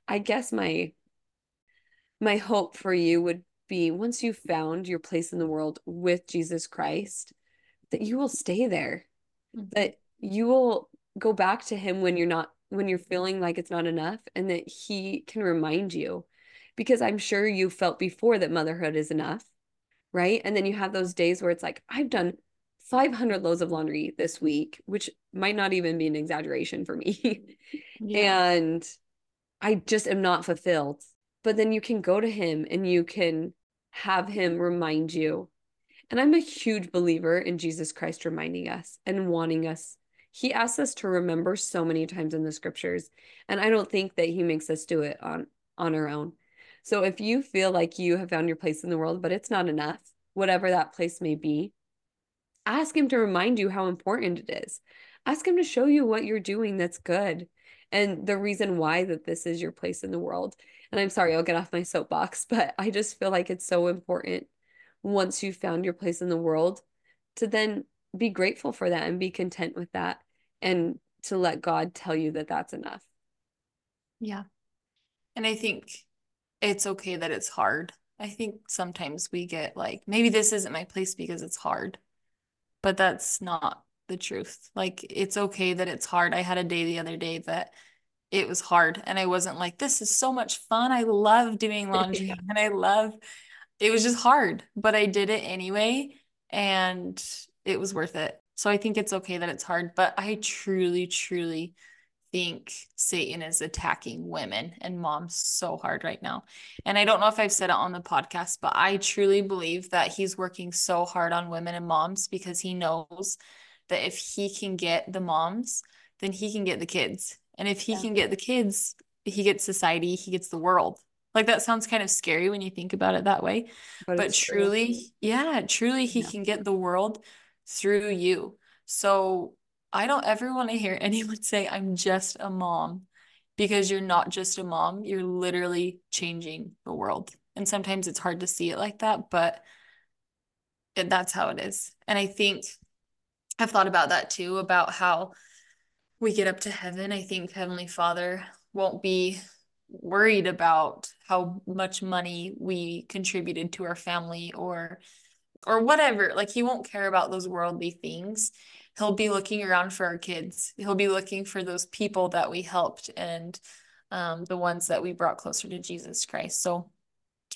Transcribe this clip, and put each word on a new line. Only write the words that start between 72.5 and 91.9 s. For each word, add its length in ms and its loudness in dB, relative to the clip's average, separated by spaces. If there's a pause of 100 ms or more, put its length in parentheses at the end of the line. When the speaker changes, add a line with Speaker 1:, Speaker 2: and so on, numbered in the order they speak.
Speaker 1:
enough. 300 -12 (1200)
Speaker 2:
Yeah. 240 -8 (920)
And 100 -2
I 80 4
think 360 -4 (680)
it's 260 2
okay 300 -6
that 140 -4
it's 180 -4
hard. 440 0 (260)
I 100 -10
think 400 -8
sometimes 640 -6
we 140 -4
get 300 -6
like, 300 -6
"Maybe 220 4
this 240 6
isn't 200 -2
my 120 -6
place 300 -4
because 280 -8
it's 140 -8
hard," 420 -4 (840)
but 140 2
that's 440 2
not 440 -4 (240)
the 80 -8
truth. 580 -10
Like, 340 -4
it's 280 -4
okay 380 0
that 140 -2
it's 180 -6
hard. 280 2
I 80 2
had 160 0
a 60 0
day 200 -2
the 140 -2
other 180 -6
day 220 -6
that 340 -6 (580)
it 180 2
was 120 -4
hard 460 4
and 120 -2
I 80 2
wasn't 320 0
like, 200 -4
"This 240 0
is 140 0
so 160 2
much 260 -2 (100)
fun. 240 4
I 120 4
love 540 6
doing 320 -2